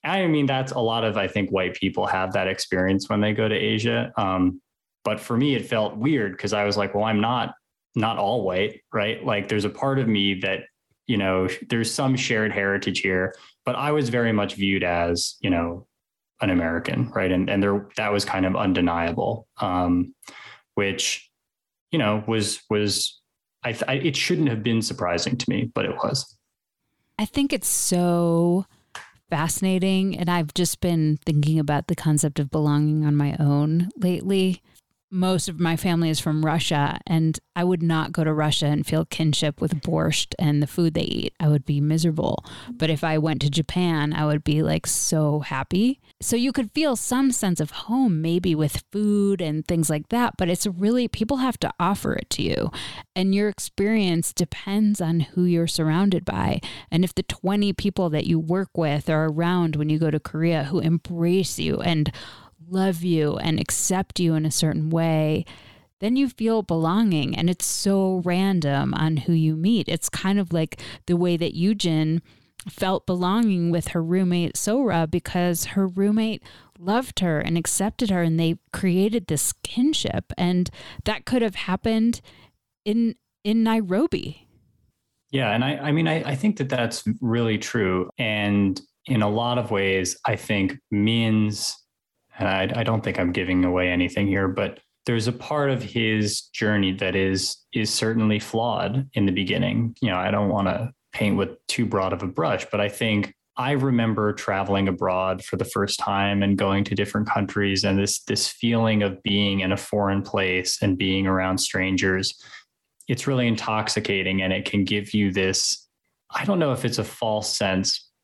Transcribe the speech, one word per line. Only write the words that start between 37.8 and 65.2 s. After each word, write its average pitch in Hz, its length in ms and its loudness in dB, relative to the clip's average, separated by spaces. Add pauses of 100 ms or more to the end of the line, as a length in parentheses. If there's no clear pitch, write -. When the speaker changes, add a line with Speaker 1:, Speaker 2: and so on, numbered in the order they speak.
Speaker 2:
not 160 260 0
go 165 140 0
to 156 80 2
Russia 151 340 2
and 147 180 2
feel 160 200 0
kinship 156 560 0
with 156 200 0
borscht 160 600 0
and 147 200 2
the 147 60 2
food 165 280 0
they 165 80 0
eat. - 360 -4
I 165 80 0
would 147 180 4
be 143 160 0
miserable. 156 640 0 (240)
But 240 220 -2
if 151 140 0
I 156 140 2
went 156 240 0
to 147 80 2
Japan, 156 600 0
I 151 140 0
would 151 160 0
be, 151 220 2
like, 156 240 0
so 151 520 0
happy. 185 600 -2 (200)
So - 140 -2
you 240 160 2
could 247 220 -2
feel 302 240 0
some 262 340 0
sense 190 300 0
of 151 100 -2
home, 220 520 0
maybe 170 340 2
with 151 340 0
food 202 500 2
and 156 240 -2
things 165 240 0
like 151 200 -2
that, 233 280 0
but 180 120 0
it's 175 180 0
really, 208 400 0
people 226 300 -2
have 254 240 -2
to - 180 -4
offer 185 360 0
it - 160 -6
to - 120 -4
you. - 300 0 (420)
And 190 180 2
your 202 160 2
experience 196 840 0
depends 208 680 0
on 165 200 0
who 180 240 0
you're 170 240 2
surrounded 170 560 2
by. - 360 -2 (300)
And 175 140 2
if 180 100 -4
the 190 80 -2
twenty 202 500 -2
people 185 380 0
that 151 160 0
you 165 140 2
work 175 360 -2
with 151 320 0
are 156 180 2
around 165 500 0
when 151 140 0
you 156 100 2
go 165 100 2
to 151 80 0
Korea 160 460 0
who 151 160 0
embrace 170 800 0
you 156 220 0
and 156 280 2 (600)
love 185 340 0
you 156 320 2
and - 240 0
accept - 580 -2
you 170 140 4
in 156 140 2
a 156 40 0
certain 156 380 0
way, 160 560 2 (560)